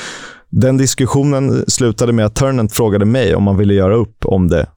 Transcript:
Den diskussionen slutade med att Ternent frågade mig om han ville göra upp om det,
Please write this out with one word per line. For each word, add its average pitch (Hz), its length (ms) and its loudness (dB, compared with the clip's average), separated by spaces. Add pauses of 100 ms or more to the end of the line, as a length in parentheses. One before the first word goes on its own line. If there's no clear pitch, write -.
(500)
Den 131 260 2
diskussionen 135 920 0
slutade 120 440 0
med 110 140 2
att 107 80 -4
Ternent 131 380 0
frågade 101 320 0
mig 110 300 2
om 98 120 0
han 98 100 0
ville 101 180 2
göra 98 220 2
upp - 280 -4
om 92 240 0
det, 80 180 0 (100)